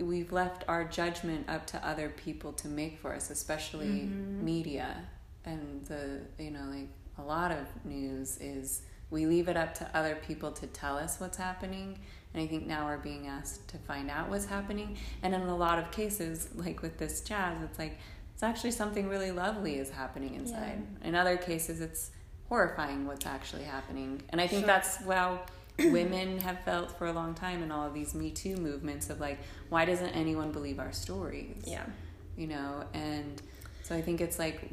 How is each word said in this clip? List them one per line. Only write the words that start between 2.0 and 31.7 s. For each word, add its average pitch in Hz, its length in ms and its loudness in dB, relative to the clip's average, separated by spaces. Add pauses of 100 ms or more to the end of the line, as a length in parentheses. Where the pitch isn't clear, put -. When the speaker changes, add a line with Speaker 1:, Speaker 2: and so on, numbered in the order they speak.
Speaker 1:
people 151 440 -6
to - 140 -4
make 151 320 -2
for - 140 -4
us, - 160 -4
especially 156 580 -2
Speaker 2:
Mm-hmm. 196 580 0
Speaker 1:
media. 156 520 0 (480)
And 147 400 -6
the, 139 340 -4 (180)
you 151 140 -6
know, 143 180 -6
like, 139 200 -6 (280)
a 147 60 -8
lot 165 280 2
of 147 140 0 (200)
news 135 560 -4
is 135 400 -4 (280)
we 156 160 2
leave 170 220 8
it 175 80 4
up 165 200 2
to - 220 -6
other 156 180 4
people 156 360 -4
to - 160 -8
tell 143 300 -2
us 165 240 -2
what's 180 160 -4
happening. 190 600 -4 (360)
And 160 100 0
I 156 40 0
think 156 200 -2
now 151 200 0
we're 147 100 0
being 143 300 -6
asked - 420 -6
to 170 80 -10
find 139 340 -4
out 156 180 0
what's 202 160 2
happening. 202 520 -2 (260)
And 185 100 4
in 185 100 4
a 180 120 2
lot 170 240 8
of 165 120 0
cases, 180 640 0
like 165 260 -2
with 165 160 -4
this 156 240 -2
Chaz, 175 420 2
it's - 160 -6
like, 156 180 -4 (360)
it's - 100 0
actually 226 280 4
something 208 360 2
really 190 240 2
lovely 180 460 2
is 135 120 0
happening 135 460 -4
inside. - 480 -2 (180)
Speaker 2:
Yeah. - 60 -2
Speaker 1:
In 165 80 4
other 180 220 8
cases, 165 420 0
it's - 320 -4 (380)
horrifying 151 580 4
what's 143 180 -4
actually 143 380 -4
happening. 135 680 -4
And 165 120 4
I 180 60 8
think 202 180 4
Speaker 2:
Sure. - 20 8
Speaker 1:
that's 190 300 6
how 185 420 4 (200)
<clears throat> - 200 -8
women 185 640 6
have 180 240 0
felt 175 320 0
for 170 100 0
a 170 60 2
long 165 200 -2
time 175 300 -2
in 156 80 -2
all 147 160 0
of 143 60 -4
these 147 200 -2
Me 156 160 0
Too 190 280 -2
movements 147 520 -2
of, 156 120 -4
like, 143 180 0 (300)
why 165 160 8
doesn't 180 240 4
anyone 156 420 2
believe 143 280 -2
our 131 120 -4
stories? 156 760 -4
Speaker 2:
Yeah. - 200 -4 (500)